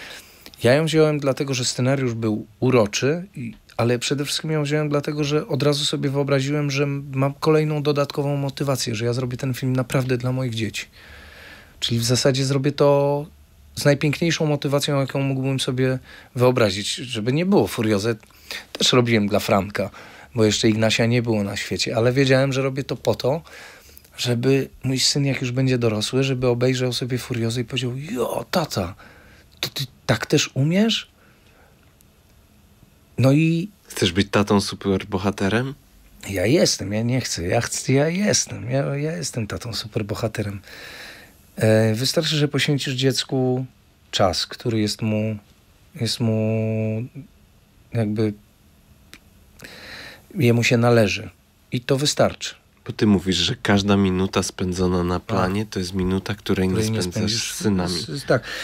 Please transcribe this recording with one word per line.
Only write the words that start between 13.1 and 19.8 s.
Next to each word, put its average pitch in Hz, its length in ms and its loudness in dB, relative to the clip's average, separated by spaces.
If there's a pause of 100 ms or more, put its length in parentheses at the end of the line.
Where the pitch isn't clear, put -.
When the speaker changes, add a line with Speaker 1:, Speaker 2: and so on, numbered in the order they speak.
Speaker 1:
z - 100 -6
najpiękniejszą 151 600 2
motywacją, 143 540 0
jaką 135 220 -2
mógłbym 135 380 -2
sobie 131 400 0 (360)
wyobrazić. 120 600 2
Żeby 123 380 -4
nie 170 120 0
było, 175 220 4
Furiozę 107 480 0 (580)
też - 200 2
robiłem 117 340 4
dla 101 120 2
Franka, 101 500 0 (460)